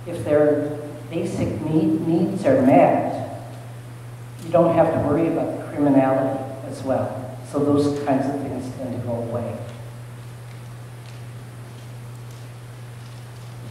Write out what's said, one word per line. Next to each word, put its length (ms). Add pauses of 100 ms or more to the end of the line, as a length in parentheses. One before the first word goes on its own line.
if 160
their 560 (300)
basic 520
need, 460
needs 380
are 160
met, 800 (1040)
you 80
don't 240
have 180
to 140
worry 200
about 300
the 180
criminality 680 (240)
as 160
well. 320 (360)
So 80
those 460
kinds 220
of 140
things 360
tend 180
to 120
go 80
away. 420 (4000)